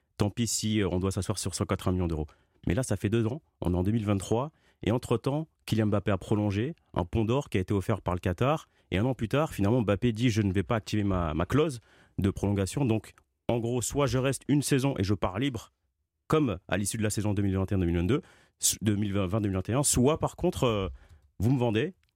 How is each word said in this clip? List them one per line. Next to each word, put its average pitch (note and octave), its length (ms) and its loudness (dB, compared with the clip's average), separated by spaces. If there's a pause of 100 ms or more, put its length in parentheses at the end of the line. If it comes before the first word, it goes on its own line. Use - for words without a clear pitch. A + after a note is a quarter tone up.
(180)
Tant G#2 120 2
pis A#2 160 -2
si, G#2+ 360 0
euh, F#2 100 0
on F2+ 80 0
doit F#2+ 120 0
s'asseoir G2 260 -4
sur - 180 -6
cent - 80 -2
quatre-vingts F#2+ 300 -2
millions F2+ 140 0
d'euros. D#2 200 -4 (400)
Mais F2 60 2
là, B2+ 100 0
ça G#2 140 -2
fait - 100 -2
deux A2+ 200 2
ans, C#3 140 -6 (200)
on F2+ 120 0
est F2 40 2
en F2+ 60 2
deux G2 80 2
mille A2+ 140 -2
vingt-trois, G#2+ 460 0 (320)
et G2 80 2
entre-temps, C3+ 560 -2 (180)
Kylian A2 220 2
Mbappé G#2 240 0
a F#2+ 60 2
prolongé G#2 580 -2 (180)
un F2 120 0
pont A2+ 180 0
d'or B2 240 0
qui G#2+ 120 0
a - 20 2
été G2 120 -2
offert G2+ 280 -2
par F2+ 120 -2
le F2+ 60 -2
Qatar. B2 480 0 (240)
Et - 60 2
un G#2+ 80 2
an C3+ 80 0
plus A2+ 160 -6
tard, D3+ 240 0
finalement, G#2 300 2
Mbappé G2+ 280 2
dit : « A2+ 200 0
Je G#2 100 2
ne G2+ 100 2
vais F#2+ 120 0
pas A#2 120 -2
activer G#2 300 -2
ma, F2 280 0
ma F2 120 0
clause C#3 340 0 (380)
de F#2+ 120 2
prolongation. » G2+ 560 -2
Donc, A2 280 0 (340)
en A#2+ 120 0
gros, A#2+ 220 -2
soit C#3 260 0
je B2 100 0
reste C3 320 0
une C#3+ 120 4
saison C3+ 360 2
et G2 80 0
je G2 80 0
pars G2 260 -2
libre, C3 320 -4 (560)
comme C3+ 320 2 (100)
à F2+ 80 0
l'issue G#2 180 -2
de A2 80 -2
la G#2+ 60 0
saison G#2 240 -2
deux G2+ 80 0
mille G2 160 0
vingt F#2+ 120 -2
et G#2 60 0
un - 20 2
deux F#2 80 2
mille E2+ 120 2
vingt-deux, F#2 240 2 (600)
deux G#2 140 2
mille G2+ 160 -2
vingt, G2 160 0 (140)
deux G#2 80 0
mille F#2+ 80 0
vingt F#2+ 100 -4
et G#2 60 -2
un, C#3 100 0
soit C3+ 340 2
par - 200 -4
contre, - 260 -2
euh, G#2+ 240 0 (520)
vous A2 120 2
me C#3 80 2
vendez A#2+ 340 0 (220)